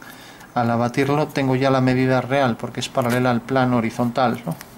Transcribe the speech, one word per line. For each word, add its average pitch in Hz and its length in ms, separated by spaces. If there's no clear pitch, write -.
al 120 140
abatirlo 135 580
tengo 135 280
ya 135 140
la 135 100
medida 127 400
real 123 380
porque - 240
es - 80
paralela 123 420
al 117 100
plano 127 360
horizontal, 117 680
¿no? 165 100